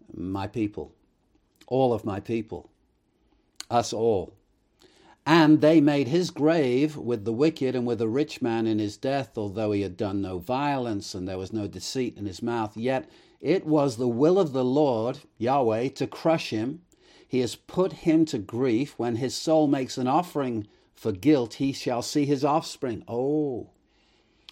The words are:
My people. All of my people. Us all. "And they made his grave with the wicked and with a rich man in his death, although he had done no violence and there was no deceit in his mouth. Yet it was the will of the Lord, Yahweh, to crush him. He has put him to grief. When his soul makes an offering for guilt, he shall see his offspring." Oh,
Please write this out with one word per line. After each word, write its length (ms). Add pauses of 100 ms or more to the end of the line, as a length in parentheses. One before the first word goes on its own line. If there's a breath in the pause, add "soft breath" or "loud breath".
(160)
My 300
people. 480 (720)
All 240
of 140
my 140
people. 500 (1000)
Us 200
all. 440 (880 soft breath)
"And 360
they 200
made 280
his 200
grave 680
with 300
the 80
wicked 420
and 120
with 140
a 60
rich 320
man 280
in 100
his 200
death, 400
although 340
he 100
had 160
done 240
no 160
violence 760
and 120
there 120
was 140
no 140
deceit 500
in 100
his 160
mouth. 340
Yet 320 (300 soft breath)
it 260
was 300
the 120
will 300
of 140
the 140
Lord, 540 (180)
Yahweh, 520
to 160
crush 460
him. 320 (440 soft breath)
He 120
has 160
put 380
him 320
to 120
grief. 600
When 160
his 180
soul 340
makes 300
an 100
offering 600 (260 soft breath)
for 180
guilt, 440
he 160
shall 320
see 220
his 200
offspring." 600
Oh, 640 (800 soft breath)